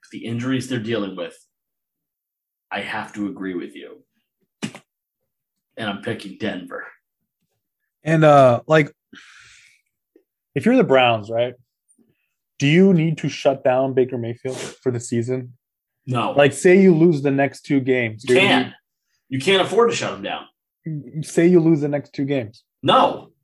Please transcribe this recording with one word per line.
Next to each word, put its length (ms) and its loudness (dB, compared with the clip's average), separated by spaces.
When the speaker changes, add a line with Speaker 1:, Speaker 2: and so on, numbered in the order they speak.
Speaker 1:
with 80 -20
the 160 -16
injuries 420 -6
they're 120 -6
dealing 360 -8
with, 200 -14
I 80 -8
have 320 -12
to 160 -8
agree 260 -10
with 220 -12
you. 260 -20
And 140 -8
I'm 120 -10
picking 360 -12
Denver. 480 -12
Speaker 2:
And, 220 2
uh, 420 6
like, 260 2
if 120 -2
you're 100 4
the 80 4
Browns, 460 2
right, 240 -4
do 80 -2
you 260 4
need 260 0
to 100 -6
shut 360 -4
down 300 0
Baker 240 -2
Mayfield 380 -10
for 360 -8
the 80 -6
season? 540 -6
Speaker 1:
No. 260 -4
Speaker 2:
Like, 200 4
say 280 4
you 140 8
lose 280 2
the 80 -2
next 320 -2
two 180 0
games. 440 -4
Speaker 1:
You 40 -12
Speaker 2:
Do 60 4
you 60 4
Speaker 1:
can't. 260 2
Speaker 2:
need 80 -18
Speaker 1:
You 100 -6
can't 220 2
afford 280 2
to 60 -6
shut 180 -6
him 80 -14
down. 220 -10
Speaker 2:
Say 240 0
you 140 6
lose 200 2
the 80 -4
next 240 -6
two 140 -6
games. 360 -6
Speaker 1:
No. 480 0